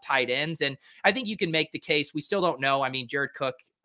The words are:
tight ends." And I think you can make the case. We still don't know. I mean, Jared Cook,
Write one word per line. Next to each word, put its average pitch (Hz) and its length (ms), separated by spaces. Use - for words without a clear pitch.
tight 131 280
ends." 151 320
And 139 160
I 202 80
think 233 160
you 214 100
can 175 120
make 160 220
the 156 80
case. 151 340
We 151 80
still 202 200
don't 156 200
know. 139 220
I 131 60
mean, 131 180
Jared 139 280
Cook, 131 200